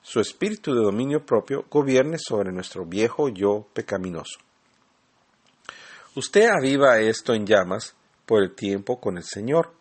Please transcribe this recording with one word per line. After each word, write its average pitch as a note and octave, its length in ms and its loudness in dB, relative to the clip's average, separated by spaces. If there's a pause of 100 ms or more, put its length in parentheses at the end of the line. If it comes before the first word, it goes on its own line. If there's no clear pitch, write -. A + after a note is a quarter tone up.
su - 160 -2
espíritu F3 560 -4
de A2+ 80 2
dominio C3+ 420 -2
propio G#2 440 -2
gobierne C#3+ 500 2
sobre G2+ 320 -4
nuestro F#2 340 -10
viejo A2 420 -2
yo G2+ 460 0
pecaminoso. F#2 640 -8 (1800)
Usted G3+ 320 2
aviva C3+ 520 4
esto A2 340 0
en G#2+ 120 -2
llamas G2 500 0 (300)
por G#2+ 180 4
el F2+ 100 -4
tiempo G2 480 -4
con F#2 160 -6
el E2 60 -12
Señor C3+ 580 -4